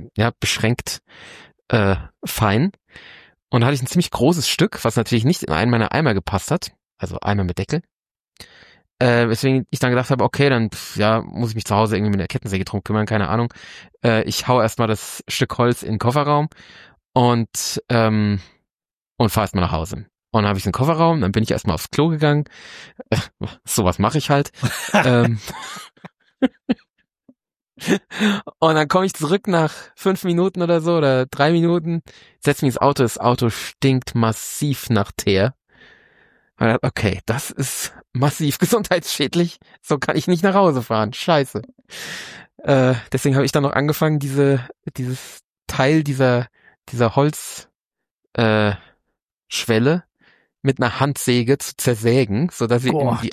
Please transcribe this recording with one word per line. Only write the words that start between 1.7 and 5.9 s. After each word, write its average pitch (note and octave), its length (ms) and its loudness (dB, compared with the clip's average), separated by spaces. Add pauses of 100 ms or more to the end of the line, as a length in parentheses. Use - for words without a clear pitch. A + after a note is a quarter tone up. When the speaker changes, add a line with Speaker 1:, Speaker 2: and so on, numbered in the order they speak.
Speaker 1:
fein. A2 460 0 (800)
Und A#2+ 100 4
da A#2 60 4
hatte C#3+ 80 2
ich B2 60 -4
ein C3 60 -4
ziemlich - 240 0
großes D#3+ 360 0
Stück, - 380 -2
was A#2 100 0
natürlich A2+ 300 0
nicht F3 160 0
in - 100 -6
einen G2 200 0
meiner A2+ 200 0